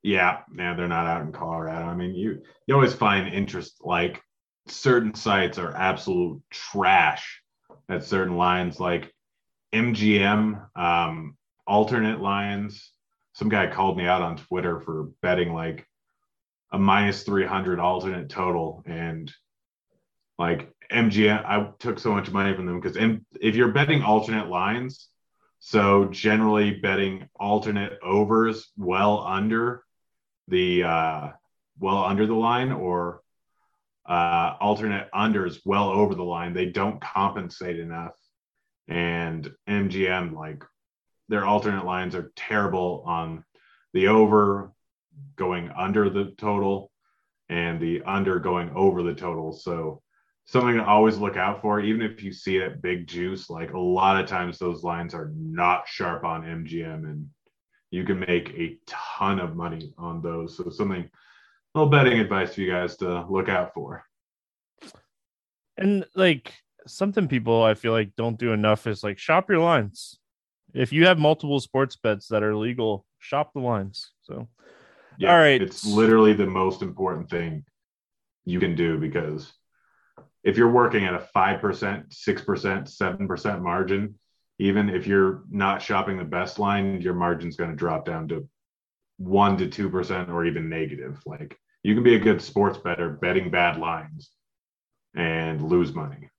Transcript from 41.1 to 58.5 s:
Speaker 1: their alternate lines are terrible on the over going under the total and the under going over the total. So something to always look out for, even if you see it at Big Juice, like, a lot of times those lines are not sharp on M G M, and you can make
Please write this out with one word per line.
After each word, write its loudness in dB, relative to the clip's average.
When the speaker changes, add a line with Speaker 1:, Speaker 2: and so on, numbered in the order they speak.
Speaker 1:
their -2
alternate 0
lines -4
are -10
terrible -2
on -6
the 4
over 6
going -4
under 2
the -2
total -2
and -4
the -2
under -2
going -4
over 2
the -2
total. -8
So -8
something 2
to 0
always 6
look -2
out -2
for, 0
even 0
if -6
you -10
see -2
it 2
at -8
Big -4
Juice, -8
like, -10
a -8
lot 4
of -2
times -4
those -6
lines -6
are -10
not -2
sharp -6
on -4
M -10
G -8
M, -10
and -12
you -4
can -2
make -2